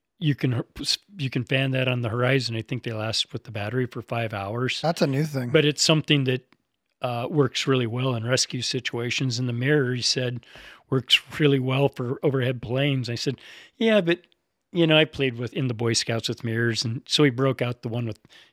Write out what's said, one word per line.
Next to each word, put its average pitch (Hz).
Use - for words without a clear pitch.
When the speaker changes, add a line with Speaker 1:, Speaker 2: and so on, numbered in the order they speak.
Speaker 1:
you 147
can, 131
you 135
can 123
fan 135
that 131
on 123
the 120
horizon. 123
I 113
think 120
they 117
last 110
with 113
the 123
battery 110
for 120
five 113
hours. 110
Speaker 2:
That's 165
a 170
new 139
thing. 131
Speaker 1:
But 151
it's 147
something 151
that, 127
uh, 123
works 147
really 127
well 123
in 110
rescue 127
situations. 120
And 127
the 120
mirror, 127
he 123
said, 123
works -
really 139
well 131
for 127
overhead 127
planes. 131
I 120
said, 131
"Yeah, 220
but, 170
you 170
know, 156
I 156
played 135
with, 120
in 139
the 123
Boy 113
Scouts 113
with 113
mirrors." 113
And 117
so -
he 147
broke 131
out 123
the 117
one 120
with, 107